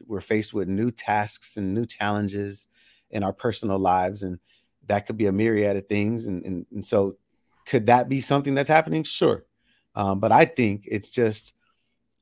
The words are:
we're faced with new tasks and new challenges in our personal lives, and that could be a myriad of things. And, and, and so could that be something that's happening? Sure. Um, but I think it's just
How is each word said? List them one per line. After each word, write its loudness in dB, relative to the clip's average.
we're -8
faced -2
with -2
new -2
tasks -4
and -4
new -2
challenges -4
in -4
our -2
personal -2
lives, 0
and -8
that 0
could -8
be 2
a 2
myriad 2
of -8
things. 0
And, -6
and, -8
and -8
so 0
could 0
that 6
be -2
something 0
that's 0
happening? 2
Sure. 0
Um, 0
but 2
I 8
think 0
it's -6
just -2